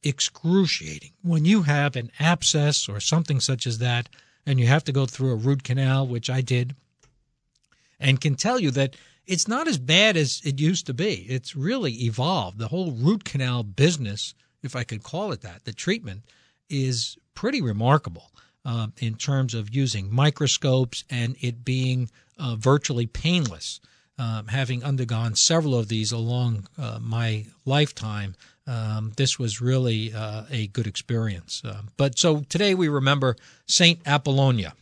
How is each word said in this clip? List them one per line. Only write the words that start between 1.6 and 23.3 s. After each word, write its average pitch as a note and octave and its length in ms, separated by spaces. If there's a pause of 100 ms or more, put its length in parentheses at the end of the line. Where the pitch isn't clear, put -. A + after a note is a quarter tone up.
have C#3+ 340
an A#2 140 (100)
abscess D3+ 680
or G2+ 120
something D#3 400
such C3 260
as A2+ 120
that, A#2+ 300 (380)
and C3+ 140
you A#2 60
have D3 180
to D3+ 80
go C3+ 140
through C3 260
a A2+ 40
root C3 280
canal, C3+ 420
which A#2+ 240
I C3 100
did, B2 360 (1200)
and C3+ 220
can C#3+ 160
tell B3 240
you D#3 120
that C3+ 240 (300)
it's F#3 220
not C#4 200
as G#3+ 100
bad E3+ 380
as D3 280
it C3+ 160
used E3+ 260
to C3 80
be. B2+ 340
It's C3 280
really E3+ 360
evolved. A#2 680
The A2 100
whole F3 220
root C#3 340
canal B2+ 380
business, A2+ 720 (280)
if C3+ 120
I B2 80
could A2 220
call F#3+ 280
it A2 100
that, F2+ 220
the A2+ 80
treatment C3+ 500 (460)
is C3 480 (180)
pretty C4 280
remarkable, A2+ 720 (320)
uh, A#2 240 (100)
in A2+ 160
terms C3 400
of A2 200
using A2 380
microscopes C3 1000
and A#2+ 300
it A#2+ 240
being, B2+ 460 (280)
uh, A#2+ 180
virtually B2+ 500
painless. C3+ 720 (380)